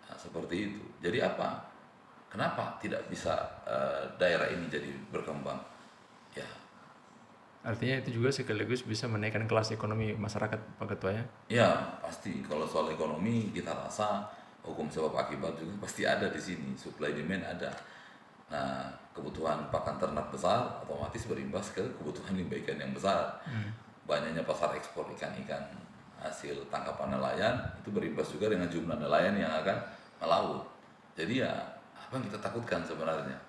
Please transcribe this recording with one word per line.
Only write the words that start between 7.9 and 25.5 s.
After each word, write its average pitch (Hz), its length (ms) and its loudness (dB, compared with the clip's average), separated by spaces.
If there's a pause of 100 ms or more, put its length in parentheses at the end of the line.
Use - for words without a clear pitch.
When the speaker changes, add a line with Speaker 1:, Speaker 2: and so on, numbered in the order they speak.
Speaker 2:
itu 117 160 0
juga 131 160 6
sekaligus 113 480 0
bisa 110 240 0
menaikkan 107 400 0
kelas 110 240 4
ekonomi 107 400 0
masyarakat, 107 480 0 (160)
Pak 117 160 -4
Ketua, 104 240 0
ya? 117 80 -2 (240)
Speaker 1:
Ya, 110 220 8 (340)
pasti. 78 400 -4
Kalau 78 240 0
soal 78 240 2
ekonomi, 92 640 2
kita 82 160 -4
rasa 104 560 0 (360)
hukum 76 240 -4
sebab 78 240 0
akibat 73 480 -2
juga 87 240 -6
pasti - 240 0
ada 101 240 4
di - 80 -4
sini. 80 320 -4
Supply 73 400 -4
demand 80 320 -2
ada. 85 240 -4 (800)
Nah, 67 400 0 (240)
kebutuhan 73 560 -2
pakan 73 320 0
ternak 73 320 0
besar, 95 520 4
otomatis - 440 -4
berimbas 67 480 -2
ke 92 80 2 (160)
kebutuhan 80 320 -4
limbah 87 320 0
ikan 73 160 -2
yang 67 160 -2
besar. 90 480 4
Speaker 2:
Hmm. 110 280 -2 (360)
Speaker 1:
Banyaknya 78 360 2
pasar - 320 2
ekspor 76 400 -6
ikan-ikan 71 480 -4 (560)